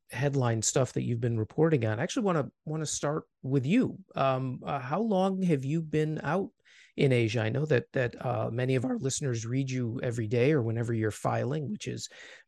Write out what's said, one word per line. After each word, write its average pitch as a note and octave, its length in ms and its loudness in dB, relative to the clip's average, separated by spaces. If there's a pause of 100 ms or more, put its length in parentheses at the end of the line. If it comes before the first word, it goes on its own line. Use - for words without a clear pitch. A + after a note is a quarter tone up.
headline B2 540 2
stuff - 300 2
that C3 100 -2
you've A#2+ 180 -2
been A#2 160 0
reporting C#3 480 2
on, G#2+ 140 0
I - 20 -4
actually G#3 220 -2
wanna, E3+ 260 2 (160)
wanna D#3 220 -4
start - 380 -4 (180)
with C3 240 2
you. G#3+ 280 2 (200)
Um, C3 500 0
uh, C#3+ 140 -4
how C3+ 200 -4
long F#3+ 440 2
have D3+ 200 2
you D#3 200 -2
been D#3 400 0
out E3+ 260 -2 (480)
in C3+ 140 6
Asia? A#2 300 4
I A2 80 2
know C3 160 0
that, C3 180 4 (100)
that, B2 220 0 (100)
uh, A#2 260 -2
many B2+ 220 0
of C3 100 2
our B3+ 140 -2
listeners C3 480 -4
read C3 240 -2
you B2+ 320 -2
every A#2 240 -2
day A#2+ 280 4
or C3+ 100 2
whenever A2+ 280 -2
you're A2 200 0
filing, A#2+ 580 -2
which G3+ 180 -8
is B2 220 -8 (380)